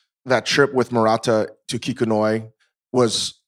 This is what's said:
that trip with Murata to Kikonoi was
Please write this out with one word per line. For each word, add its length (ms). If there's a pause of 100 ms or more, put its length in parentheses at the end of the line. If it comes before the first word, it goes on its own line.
(260)
that 200
trip 300
with 160
Murata 580 (200)
to 100
Kikonoi 720 (420)
was 400 (140)